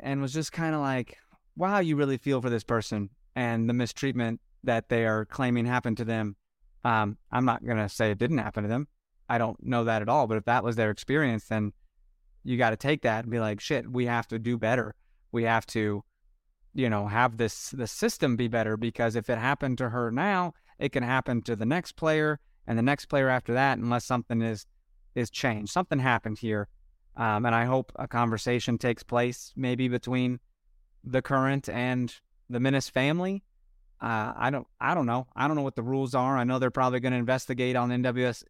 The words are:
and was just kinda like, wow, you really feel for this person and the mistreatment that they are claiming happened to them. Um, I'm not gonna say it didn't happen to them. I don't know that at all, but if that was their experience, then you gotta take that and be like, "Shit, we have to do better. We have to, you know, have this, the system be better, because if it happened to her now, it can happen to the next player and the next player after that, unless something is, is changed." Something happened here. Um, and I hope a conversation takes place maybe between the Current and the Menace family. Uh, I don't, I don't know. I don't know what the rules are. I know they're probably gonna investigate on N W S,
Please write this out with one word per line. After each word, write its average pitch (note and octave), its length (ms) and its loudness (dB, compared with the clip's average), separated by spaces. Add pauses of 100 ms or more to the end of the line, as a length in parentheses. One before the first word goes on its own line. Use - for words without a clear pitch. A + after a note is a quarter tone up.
and C#3 180 -2
was C3+ 120 -4
just D#3 180 -4
kinda D#3+ 280 -2
like, C3+ 380 -2 (380)
wow, G3 240 0
you D#3+ 160 2
really C#3 220 2
feel C3+ 240 0
for B2 80 -2
this A#2 140 0
person G#2+ 460 -2 (260)
and A#2 340 0
the A#2+ 40 2
mistreatment A#2+ 680 -2 (240)
that A2+ 240 0
they A#2 160 2
are A2 200 2
claiming A#2+ 400 0
happened A#2+ 320 0
to A#2+ 80 -4
them. A2 300 -2 (480)
Um, A2 340 2 (140)
I'm B2+ 140 2
not C3 200 0
gonna A2 220 0
say A2 240 0
it G2 60 -2
didn't B2+ 220 0
happen - 240 -4
to G#2 60 -2
them. C3 200 -2 (400)
I A#2+ 80 2
don't A2+ 260 -2
know A#2+ 220 0
that A2+ 160 0
at G#2+ 80 -2
all, C3+ 180 4
but A2 100 0
if G#2 80 -2
that A#2+ 180 2
was A#2 120 -2
their A2 160 2
experience, C3 540 0
then G#2+ 260 -2 (720)
you B2 140 -2
gotta A2+ 200 2
take C#3+ 260 0
that A2+ 220 0
and A2+ 60 -6
be A#2 80 -2
like, G#2+ 200 -2
"Shit, B2+ 320 -4
we B2 160 0
have A#2 220 -2
to A2+ 100 -4
do A#2+ 180 -2
better. A2+ 380 0 (360)
We A#2 120 0
have A2+ 240 2
to, G#2 360 -2 (680)
you B2+ 160 0
know, G#2 180 0
have A2+ 300 2
this, - 320 -2
the C3 160 -6
system D3+ 500 0
be A#2+ 120 0
better, A2 300 0
because A#2 380 0
if A2+ 140 -2
it A#2 80 0
happened C3 400 0
to B2+ 120 -2
her A#2 220 -2
now, F3+ 420 0 (260)
it C#3 120 0
can B2+ 120 -2
happen B2 400 0
to A#2 120 -2
the A2 120 -2
next E3 240 0
player D#3 480 0 (260)
and A2+ 140 0
the A#2 40 2
next C#3+ 220 0
player C3+ 240 2
after B2 240 0
that, C3 240 2
unless A#2+ 280 -2
something A#2+ 360 0
is, A2+ 240 -4 (480)
is A#2+ 160 -2
changed." G#2+ 420 -4
Something F3 280 0
happened A#2 400 0
here. G#2+ 280 -2 (480)
Um, A2 300 0
and A#2 80 4
I A#2 120 4
hope C3 320 0
a - 100 -6
conversation A#2 720 0
takes A#2+ 240 -2
place A#2+ 520 -2
maybe B2+ 320 0
between B2 520 0 (640)
the B2+ 180 0
Current C3+ 480 0
and B2 420 0 (380)
the B2 100 -4
Menace C3+ 300 2
family. F3 540 0 (580)
Uh, A2+ 340 -2
I B2 140 0
don't, C3+ 160 -4 (140)
I C#3 160 0
don't D3+ 100 2
know. B2 300 0
I B2+ 120 0
don't D#3 80 0
know D3 60 0
what C3+ 140 -4
the A#2+ 80 -4
rules C3+ 320 -2
are. C3 220 2
I B2 60 2
know B2+ 140 2
they're B2+ 140 2
probably B2+ 300 2
gonna B2+ 160 0
investigate B2+ 580 0
on B2 160 2
N B2 100 2
W B2+ 240 2
S, A#2+ 240 -2